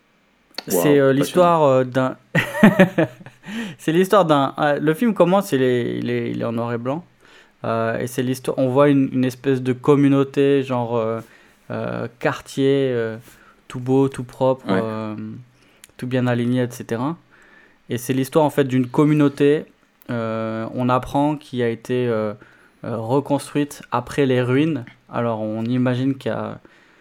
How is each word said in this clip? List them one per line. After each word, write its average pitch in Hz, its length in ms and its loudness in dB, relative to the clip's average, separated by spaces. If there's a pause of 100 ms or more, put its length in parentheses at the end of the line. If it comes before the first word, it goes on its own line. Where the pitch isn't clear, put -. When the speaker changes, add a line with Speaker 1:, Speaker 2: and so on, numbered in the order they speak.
(680)
Speaker 1:
Wow, 196 160 -2
Speaker 2:
c'est, 147 160 6
euh, 139 100 4
Speaker 1:
passionnant. 135 40 4
Speaker 2:
l'histoire, 170 500 2
euh, 131 220 4
d'un, 131 320 -2 (180)
<laughs> - 1400 0
c'est - 140 -4
l'histoire 185 320 4
d'un, 143 340 2
euh, 147 220 0
le 156 140 2
film 220 200 0
commence, 190 380 2
il 131 100 2
est, 123 360 0
il 120 120 -4
est, 120 200 -2
il 120 100 -6
est 117 40 -4
en 117 80 -4
noir 117 200 -4
et 117 60 -4
blanc, 135 260 -6 (600)
euh, 113 340 -2
et 123 80 -4
c'est 123 160 -6
l'histoire, 127 360 -4
on 135 100 0
voit 139 200 4
une, 139 240 4
une 127 120 0
espèce 127 380 -2
de 127 100 -2
communauté, 139 920 4
genre, 123 340 -2
euh, 113 240 -2 (500)
euh, 117 380 -6 (100)
quartier, 139 760 -2
euh, 113 240 -4 (520)
tout 127 120 -10
beau, 131 280 2
tout 135 160 -8
propre, 131 460 -2
Speaker 1:
Ouais. 113 120 0
Speaker 2:
euh, 110 320 -6 (840)
tout 131 100 -10
bien 127 200 -2
aligné, 123 360 0
et 123 80 -4
cetera. 123 460 -6 (760)
Et 123 80 -4
c'est 127 140 -6
l'histoire, 135 320 2
en 143 60 2
fait, 147 140 2
d'une 127 220 0
communauté, 147 760 2 (460)
euh, 113 640 -6
on 123 160 -2
apprend, 143 460 0
qui 127 260 -6
a 117 60 2
été, 123 400 -4
euh, 107 240 -2 (520)
euh, 113 140 -6
reconstruite 139 840 -2 (100)
après 123 360 -2
les 127 160 2
ruines. 131 420 0 (280)
Alors, 117 280 -2
on 110 240 -4
imagine 127 520 0
qu'il 117 160 -6
y - 20 -2
a, 107 240 -8 (420)